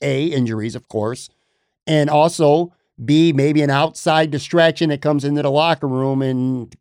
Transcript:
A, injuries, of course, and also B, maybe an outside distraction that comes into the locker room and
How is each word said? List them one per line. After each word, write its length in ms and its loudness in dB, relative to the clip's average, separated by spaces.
A, 220 -2
injuries, 500 -4
of 140 -16
course, 420 -6
and 200 2
also 640 2
B, 300 4
maybe 300 2
an 80 0
outside 580 0
distraction 600 0
that 120 -4
comes 240 -2
into 160 -2
the 80 -2
locker 380 0
room 340 -2
and 600 -4